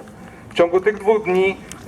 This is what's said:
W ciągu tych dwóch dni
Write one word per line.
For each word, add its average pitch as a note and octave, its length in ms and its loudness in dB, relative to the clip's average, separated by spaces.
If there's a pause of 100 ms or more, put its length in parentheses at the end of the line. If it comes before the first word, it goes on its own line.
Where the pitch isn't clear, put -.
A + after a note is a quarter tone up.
(480)
W - 60 -18
ciągu E3+ 260 4
tych G#3 180 0
dwóch G#3 260 2
dni F#3+ 320 2 (320)